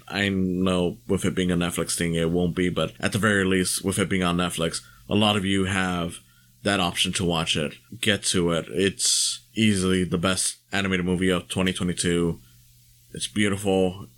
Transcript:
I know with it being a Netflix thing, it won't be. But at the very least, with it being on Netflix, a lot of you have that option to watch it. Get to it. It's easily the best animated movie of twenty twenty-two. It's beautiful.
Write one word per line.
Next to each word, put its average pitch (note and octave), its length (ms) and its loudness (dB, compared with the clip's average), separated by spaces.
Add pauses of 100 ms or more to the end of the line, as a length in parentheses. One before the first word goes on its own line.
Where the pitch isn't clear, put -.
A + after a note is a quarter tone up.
I G2 200 -2
know F#2 760 0
with G2 180 0
it F2+ 120 0
being F2+ 160 0
a F2 40 2
Netflix F2 400 -2
thing, E2+ 180 0
it E2 160 2
won't F2 260 2
be. F2+ 120 2
But E2 300 -2
at F#2+ 140 -2
the G#2+ 60 -2
very G2+ 260 2
least, F#2 400 0
with F#2+ 160 0
it F2+ 80 2
being F#2 160 0
on F2 140 2
Netflix, E2+ 420 -2 (280)
a - 60 -2
lot G#2 220 4
of F#2+ 80 0
you F#2+ 220 2
have F2+ 520 -2 (460)
that G2+ 160 2
option F2+ 340 0
to F#2 100 -2
watch E2 320 0
it. D2 180 -4 (260)
Get G2+ 240 0
to E2+ 260 2
it. E2 200 0
It's - 680 0 (140)
easily F#2 480 2
the F2+ 160 -2
best F#2 380 -2 (160)
animated F#2+ 340 0
movie F2+ 240 2
of F2+ 160 0
twenty F#2 260 0
twenty-two. E2+ 680 -2 (720)
It's - 160 -10
beautiful. F#2+ 800 0 (120)